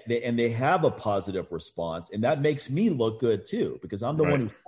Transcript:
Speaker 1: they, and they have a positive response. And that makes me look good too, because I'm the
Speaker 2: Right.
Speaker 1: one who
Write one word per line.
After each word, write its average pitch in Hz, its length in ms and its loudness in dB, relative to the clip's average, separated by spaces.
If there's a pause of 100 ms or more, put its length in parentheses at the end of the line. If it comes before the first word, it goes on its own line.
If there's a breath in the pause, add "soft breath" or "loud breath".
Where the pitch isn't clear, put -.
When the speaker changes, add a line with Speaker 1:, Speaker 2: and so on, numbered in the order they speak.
Speaker 1:
they, 117 160 0
and 120 140 0
they 117 120 4
have 151 340 2
a 123 60 6
positive 95 640 -2
response. 85 580 -6
And 104 140 -4
that 139 180 2
makes 147 260 0
me 190 220 2
look 113 280 0
good 113 280 2
too, - 340 -2
because 104 220 -8
I'm 143 160 -2
the 156 60 4
Speaker 2:
Right. 143 80 4
Speaker 1:
one 139 100 4
who 107 80 -2 (180)